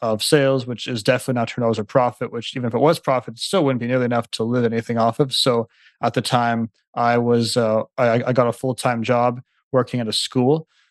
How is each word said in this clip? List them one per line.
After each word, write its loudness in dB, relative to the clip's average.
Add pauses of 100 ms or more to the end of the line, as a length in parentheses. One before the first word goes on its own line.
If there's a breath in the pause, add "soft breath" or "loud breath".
of -2
sales, 2
which -10
is -4
definitely 0
not -2
two -14
hundred -2
dollars 2
of -6
profit, 0
which -10
even -4
if -2
it -2
was 4
profit, -2
it -20
still 0
wouldn't 0
be -4
nearly 0
enough -2
to -4
live 0
anything -2
off 2
of. 0
So 0 (360 soft breath)
at 0
the -2
time, 0 (260)
I 2
was, 2
uh, 2 (120)
I, 2
I 0
got 4
a 0
full-time -4
job 0 (320)
working 0
at -4
a -4
school. 0 (220)